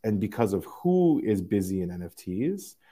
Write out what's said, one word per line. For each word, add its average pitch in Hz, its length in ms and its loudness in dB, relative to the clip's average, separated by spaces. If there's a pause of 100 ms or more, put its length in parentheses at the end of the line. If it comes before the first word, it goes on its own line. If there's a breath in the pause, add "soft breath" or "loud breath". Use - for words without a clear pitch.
and 107 160 0
because 104 320 0
of 92 140 -2
who 175 580 2
is 104 180 2
busy 95 400 0
in 87 80 -4
N 87 140 -10
F 85 100 -14
Ts. 139 640 -6 (160 soft breath)